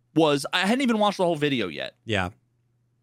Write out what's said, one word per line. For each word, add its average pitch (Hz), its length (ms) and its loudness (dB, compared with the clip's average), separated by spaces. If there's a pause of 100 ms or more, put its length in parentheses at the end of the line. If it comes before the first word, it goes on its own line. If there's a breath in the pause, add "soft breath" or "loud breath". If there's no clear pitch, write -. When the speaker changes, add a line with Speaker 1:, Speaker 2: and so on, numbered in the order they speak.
(160)
Speaker 1:
was, 147 380 4
I 180 120 0
hadn't 247 160 2
even 233 180 0
watched 208 180 2
the 185 80 2
whole 170 100 0
video 139 320 -2
yet. 67 280 -10 (100)
Speaker 2:
Yeah. 95 240 -2 (720)